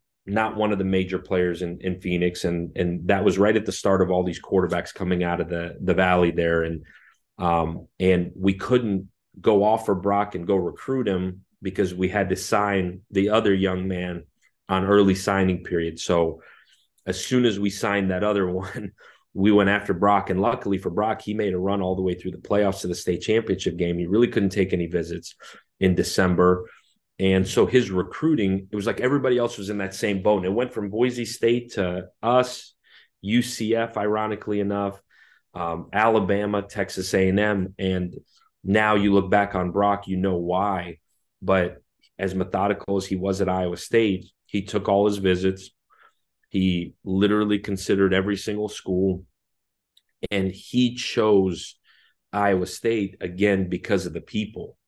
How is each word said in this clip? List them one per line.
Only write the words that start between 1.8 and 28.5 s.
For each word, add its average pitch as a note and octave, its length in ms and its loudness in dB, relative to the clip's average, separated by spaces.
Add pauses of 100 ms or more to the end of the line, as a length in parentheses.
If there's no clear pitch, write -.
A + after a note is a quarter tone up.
in F#2 180 -6
Phoenix. F2 460 -2
And, F2 320 -4
and F2 300 -2
that G2 160 2
was F#2+ 140 4
right G#2 180 4
at G#2+ 100 0
the G#2+ 60 -2
start F#2+ 300 2
of F2+ 100 2
all F#2 120 2
these F2 180 -6
quarterbacks F2 520 -2
coming F2+ 300 -2
out F2 180 0
of E2+ 80 -6
the, E2+ 320 -6
the F#2 120 0
Valley F2+ 380 4
there. E2 320 0
And, E2 220 -6 (520)
um, E2+ 500 0 (120)
and F2+ 360 2
we G2 180 2
couldn't G2+ 560 0 (300)
go G#2 240 4
offer A2 320 2
Brock G2+ 400 -2
and F2 120 -6
go G2 80 2
recruit G#2+ 520 -4
him F#2 340 -2 (200)
because F#2+ 320 -2
we F#2 140 0
had F#2+ 220 0
to F#2+ 60 0
sign F#2+ 640 -2 (100)
the G2 180 2
other G#2+ 240 2
young F#2+ 340 0
man F2+ 360 -6 (460)
on F#2+ 160 0
early G2+ 300 6
signing F#2+ 480 0
period. E2 360 -4
So E2 420 0 (640)
as F#2+ 180 -6
soon B2 220 2
as G#2 140 2
we G2+ 100 0
signed G2+ 420 -2
that F#2 120 -2
other G2+ 240 2
<laughs> F2+ 40 -4
one, F#2+ 400 -8 (420)
we G2+ 180 4
went G2+ 180 6
after G2+ 240 0
Brock. G2 360 2
And F#2 100 0
luckily G2+ 380 -2
for G2 140 -4
Brock, G#2 300 -2
he G#2+ 120 -6
made G#2+ 200 -2
a F2+ 60 -2
run G2 220 -2
all F#2 140 -2
the F#2+ 60 -2
way F#2 120 0
through F2+ 180 -8
the - 60 -12
playoffs G2+ 440 0
to - 60 -4
the F2 80 -4
state F2 260 -4
championship G#2 540 0
game. F2 220 -2
He F2 80 -2
really G#2+ 220 4
couldn't G2+ 220 0
take F#2 220 0
any F2 160 0
visits E2+ 480 -6 (440)
in F#2 160 2
December. F2+ 760 2 (480)
And F#2+ 300 2
so G#2+ 180 4
his A2+ 260 2
recruiting, F#2+ 800 0